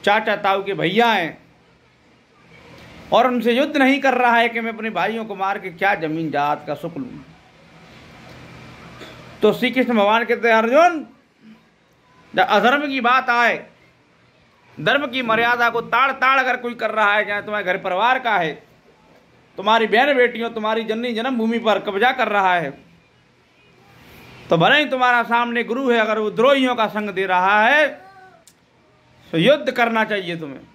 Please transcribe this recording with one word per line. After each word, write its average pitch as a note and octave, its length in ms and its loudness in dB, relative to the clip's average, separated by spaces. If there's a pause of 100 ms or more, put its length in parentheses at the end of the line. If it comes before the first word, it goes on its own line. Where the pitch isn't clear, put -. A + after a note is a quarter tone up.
चाचा G#3+ 340 2
ताऊ G3 260 0
के G3 100 -6
भैया F#3 340 2
हैं, F#3 300 -2 (1700)
और A#3 140 4
उनसे A#3+ 260 0
युद्ध D4+ 240 0
नहीं C4+ 240 2
कर C4 140 2
रहा A#3+ 200 2
है A#3 140 2
कि A#3 120 -6
मैं A3+ 120 -6
अपने A3 200 -8
भाइयों G#3 320 -4
को G3+ 120 -10
मार G3 220 -2
के F#3 120 -8
क्या F#3+ 260 0
जमीन D#3+ 340 -4
जायदाद D3 360 -2
का D3+ 100 -6
सुख E3 200 -12
लूँ। C3+ 280 -12 (2250)
तो G#3+ 100 4
श्री A#3 180 -2
कृष्ण B3 240 0
भगवान G#3+ 300 2
कहते A3+ 240 0
हैं, A3 60 6
अर्जुन, C#4 520 2 (1300)
जब F#3 80 2
अधर्म B3 460 2
की C4+ 140 -4
बात B3 280 2
आए, A#3+ 360 0 (1120)
धर्म B3+ 280 0
की B3+ 180 -4
मर्यादा A#3 460 2
को A3+ 120 -4
ताड़ A#3+ 300 2
ताड़ C4+ 280 2
अगर B3+ 180 -2
कोई A#3+ 180 -8
कर A3+ 140 -4
रहा G#3+ 240 2
है, G#3 120 0
चाहे G#3 160 -6
तुम्हारे G#3 240 -6
घर F3+ 120 -2
परिवार G3 420 0
का A3+ 160 -2
है, D#3+ 160 -2 (1040)
तुम्हारी A3 300 2
बहन C4 280 2
बेटियों, A#3 340 0
तुम्हारी A3 340 -4
जननी A3+ 300 -6
जन्मभूमि A#3 460 -2
पर A3 200 0
कब्जा G#3 320 0
कर A#3+ 160 -2
रहा F#3+ 260 2
है, D#3 160 -2 (1800)
तो F3 60 4
भले F#3 220 4
ही G4+ 80 2
तुम्हारा B3 380 2
सामने A#3 400 -2
गुरु A#3+ 260 -4
है, A#3 80 2
अगर G#3+ 200 0
वो G#3+ 140 -2
द्रोहियों B3+ 440 2
का A3 120 0
संग G#3 220 -6
दे F#3+ 160 -4
रहा F#3 360 2
है, C#4+ 240 4 (1500)
तो E3 60 -2
युद्ध D4 340 2
करना A3+ 320 0
चाहिए F#3+ 320 -6
तुम्हें। C#3+ 240 -12 (140)